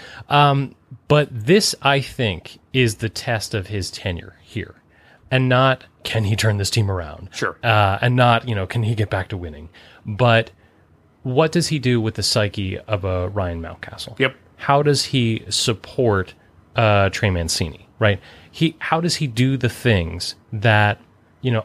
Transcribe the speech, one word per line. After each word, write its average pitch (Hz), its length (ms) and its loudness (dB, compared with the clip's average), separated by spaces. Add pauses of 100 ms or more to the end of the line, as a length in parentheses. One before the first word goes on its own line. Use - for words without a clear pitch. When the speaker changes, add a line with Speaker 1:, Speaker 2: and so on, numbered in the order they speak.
(280)
Speaker 1:
Um, 143 480 4 (320)
but 147 240 4
this, 135 500 2
I 139 180 4
think, - 600 -6 (120)
is 120 240 2
the 113 120 -6
test - 440 -6
of 98 140 -4
his 101 240 -6
tenure - 520 -8
here. - 340 -12 (520)
And 131 200 0
not, 127 340 2 (220)
can - 180 -2
he 104 140 0
turn 107 220 0
this 98 120 -2
team 104 180 0
around? 85 440 -8
Speaker 2:
Sure. - 320 -4
Speaker 1:
Uh, 104 360 4
and 123 140 2
not, 123 340 4
you 117 60 -4
know, 98 100 -4
can 113 200 -4
he 110 100 -2
get 104 160 -2
back 95 200 -4
to 107 60 -6
winning? 80 340 -12 (360)
But 113 460 2 (720)
what 143 260 2
does 170 160 0
he 156 140 -2
do 123 200 2
with 110 140 -2
the 104 80 -6
psyche 101 560 -2
of 101 260 -6
a 92 260 -2
Ryan 90 300 -4
Mountcastle? - 600 -14
Speaker 2:
Yep. 131 160 0 (220)
Speaker 1:
How 143 260 2
does 143 220 2
he 113 420 -2
support, 104 840 -2 (420)
uh, 104 320 4
Trey 98 220 0
Mancini, 85 580 -4 (100)
right? 104 220 2 (320)
He, 165 260 0
how 165 220 -2
does 170 160 -2
he 156 100 -4
do 127 300 0
the 123 120 -2
things 87 680 -2 (160)
that, 104 480 2 (400)
you 127 100 -2
know, 110 140 0